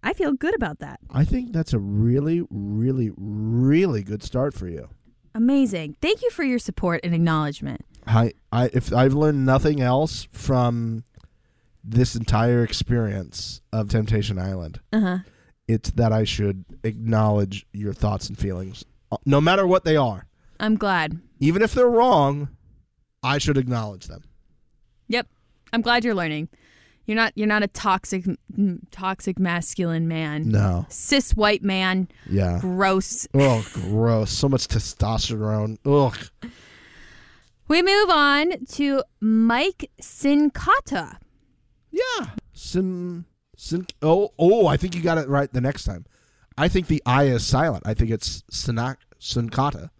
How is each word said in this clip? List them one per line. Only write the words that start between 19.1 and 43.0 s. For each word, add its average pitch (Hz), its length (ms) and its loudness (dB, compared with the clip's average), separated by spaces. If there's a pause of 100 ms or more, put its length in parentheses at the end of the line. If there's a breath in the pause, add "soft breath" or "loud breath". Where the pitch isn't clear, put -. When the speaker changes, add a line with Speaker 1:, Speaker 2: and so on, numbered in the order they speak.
Speaker 2:
uh, - 140 -6
no 139 140 4
matter 185 280 4
what 185 180 4
they 156 100 4
are. 113 300 0 (340)
Speaker 1:
I'm 220 160 2
glad. 170 440 -2 (200)
Speaker 2:
Even 165 220 2
if 220 120 2
they're 247 160 6
wrong, 151 600 4 (760)
I 135 140 0
should 139 200 2
acknowledge 113 500 -4
them. 82 160 -18 (840)
Speaker 1:
Yep. 240 200 -4 (460)
I'm 233 80 0
glad 240 220 2
you're 233 120 0
learning. 160 340 -4 (560 soft breath)
You're 214 120 -2
not, 226 180 0
you're 214 120 -2
not 208 160 2
a 202 40 -2
toxic, 190 580 -2 (320)
m-, 196 220 0 (120)
toxic 190 480 -6
masculine 170 680 0
man. 156 420 -4
Speaker 2:
No. 101 400 2
Speaker 1:
Cis - 460 0
white 208 280 2
man. 185 440 0 (220 soft breath)
Speaker 2:
Yeah. 90 320 0
Speaker 1:
Gross. 190 720 0
Speaker 2:
Oh, 131 400 4
gross. 107 580 0
So - 160 0
much 135 200 0
testosterone. 107 1160 -2
Ugh. 139 320 4 (1500 loud breath)
Speaker 1:
We 320 140 4
move 392 280 4
on 294 640 2
to 277 300 0 (160)
Mike 233 680 2 (120)
Sincata. 285 1160 0 (720)
Speaker 2:
Yeah. 427 400 -4 (240)
Sin-, 180 720 -6 (320)